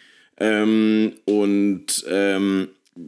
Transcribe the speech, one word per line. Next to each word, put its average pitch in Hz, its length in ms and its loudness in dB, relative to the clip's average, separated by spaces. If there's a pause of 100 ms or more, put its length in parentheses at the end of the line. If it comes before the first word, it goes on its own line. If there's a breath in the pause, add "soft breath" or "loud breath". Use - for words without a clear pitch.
(380 loud breath)
Ähm, 110 720 2 (140)
und, 101 840 0
ähm, 98 600 0 (380)